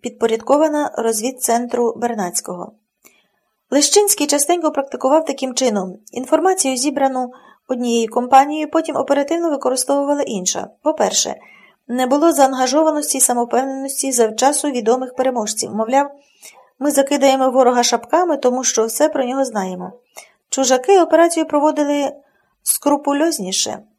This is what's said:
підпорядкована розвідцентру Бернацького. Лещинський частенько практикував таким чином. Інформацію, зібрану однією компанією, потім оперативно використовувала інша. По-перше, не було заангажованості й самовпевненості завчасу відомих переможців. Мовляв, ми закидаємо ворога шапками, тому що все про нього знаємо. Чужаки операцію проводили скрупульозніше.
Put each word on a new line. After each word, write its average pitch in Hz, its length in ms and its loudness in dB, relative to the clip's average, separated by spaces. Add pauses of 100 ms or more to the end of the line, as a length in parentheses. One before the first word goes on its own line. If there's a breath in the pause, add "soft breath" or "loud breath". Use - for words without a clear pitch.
підпорядкована 262 960 0
розвідцентру 233 1000 -2
Бернацького. 190 720 -6 (1000 soft breath)
Лещинський 294 560 2
частенько 302 440 0
практикував 277 540 0
таким 269 280 -6
чином. 208 440 -2 (140)
Інформацію, 285 680 0
зібрану 262 560 -2 (340 loud breath)
однією 233 420 -2
компанією, 285 640 2
потім 320 240 -2
оперативно 285 540 0
використовувала 277 720 -2
інша. 185 460 -4 (140)
По-перше, 302 540 0 (520 loud breath)
не 247 200 -2
було 294 240 4
заангажованості 277 840 2
й 262 40 0
самовпевненості 269 920 -2
завчасу 247 600 0
відомих 247 440 -2
переможців. 233 600 -4
Мовляв, 262 360 0 (680 loud breath)
ми 285 120 0
закидаємо 269 600 4
ворога 247 320 4
шапками, 311 540 0
тому 254 260 0
що 226 220 0
все 285 240 0
про 285 160 -2
нього 269 200 -2
знаємо. 185 460 -6 (580 loud breath)
Чужаки 269 520 2
операцію 330 440 4
проводили 285 680 0 (520 soft breath)
скрупульозніше. 285 1160 -2 (200)